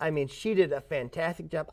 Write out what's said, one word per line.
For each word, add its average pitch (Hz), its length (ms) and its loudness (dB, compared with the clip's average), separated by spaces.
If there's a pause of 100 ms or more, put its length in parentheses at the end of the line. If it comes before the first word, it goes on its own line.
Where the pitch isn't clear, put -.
I 156 80 2
mean, 143 180 2
she 220 280 -2
did 175 180 6
a 139 80 -2
fantastic 160 640 -4
job. 156 260 -4